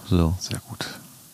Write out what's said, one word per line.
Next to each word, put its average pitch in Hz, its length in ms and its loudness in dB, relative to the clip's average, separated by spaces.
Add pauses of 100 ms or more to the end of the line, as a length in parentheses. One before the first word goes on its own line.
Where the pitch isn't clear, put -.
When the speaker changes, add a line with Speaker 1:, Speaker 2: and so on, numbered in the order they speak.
Speaker 1:
So. 87 300 4
Speaker 2:
Sehr - 200 -8 (100)
gut. - 180 -10 (480)